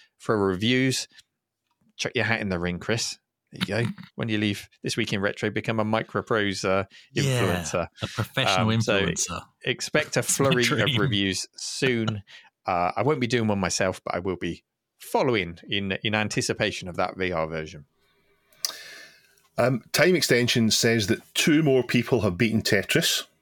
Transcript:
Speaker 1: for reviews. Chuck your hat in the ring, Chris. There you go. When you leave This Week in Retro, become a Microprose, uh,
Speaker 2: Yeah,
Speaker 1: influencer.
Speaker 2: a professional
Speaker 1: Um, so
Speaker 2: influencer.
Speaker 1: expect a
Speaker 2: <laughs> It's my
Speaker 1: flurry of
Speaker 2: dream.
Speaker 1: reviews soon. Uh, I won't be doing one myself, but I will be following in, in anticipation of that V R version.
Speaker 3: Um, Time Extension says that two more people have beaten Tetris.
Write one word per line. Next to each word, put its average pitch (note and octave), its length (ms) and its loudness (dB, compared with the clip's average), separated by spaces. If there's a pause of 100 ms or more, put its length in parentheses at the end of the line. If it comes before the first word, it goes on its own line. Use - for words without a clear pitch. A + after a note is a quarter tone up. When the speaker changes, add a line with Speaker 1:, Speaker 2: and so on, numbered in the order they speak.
(180)
Speaker 1:
for G#2+ 260 0
reviews. A#2+ 640 2 (920)
Chuck - 180 -6
your A2+ 100 2
hat A2+ 160 -2
in G#2 80 -2
the F#2 80 0
ring, F2 220 -2
Chris. - 400 -4 (320)
There - 80 -14 (200)
you A#2 60 0
go. G#2 60 -4 (240)
When A#2+ 120 -4
you G#2+ 120 0
leave G#2 280 -2 (140)
This - 160 -4
Week A2+ 160 -2
in G2+ 80 -2
Retro, G2+ 300 -2
become A2 280 -4
a G#2+ 60 0
Microprose, G#2+ 800 0
uh, F#2+ 200 2 (280)
Speaker 2:
Yeah, A#2 100 0
Speaker 1:
influencer. F2+ 640 0 (140)
Speaker 2:
a G#2+ 60 -4
professional G#2+ 640 0
Speaker 1:
Um, A2+ 100 2
so G#2 240 2
Speaker 2:
influencer. E2+ 380 -4 (220)
Speaker 1:
expect - 520 -2
a - 20 2
Speaker 2:
<laughs> - 20 0
It's - 180 -2
my C#3 80 2
Speaker 1:
flurry B2+ 160 2
of A#2 240 2
Speaker 2:
dream. A#2+ 120 0
Speaker 1:
reviews G2 560 0
soon. A2+ 680 -2 (420)
Uh, F2+ 300 0
I G#2 80 0
won't C#3+ 160 2
be B2 80 -2
doing A2+ 200 0
one G2+ 120 0
myself, F#2 440 -2
but - 120 -4
I F2+ 40 -2
will F2+ 180 -4
be F2 260 -6 (340)
following A2 640 -2 (100)
in, G2 220 -2 (120)
in G#2+ 120 0
anticipation G#2+ 720 -2
of E2+ 80 -10
that F2+ 220 -2
V F2+ 160 -2
R D#2+ 120 0
version. D#2 400 -10 (1700)
Speaker 3:
Um, B2 320 2
Time F3 240 4
Extension A#2+ 560 4
says A#2 360 2
that A2 140 0 (140)
two D#3+ 260 4
more C3 220 4
people A#2+ 380 2
have F#2 140 2
beaten A2 280 2
Tetris. - 600 0 (160)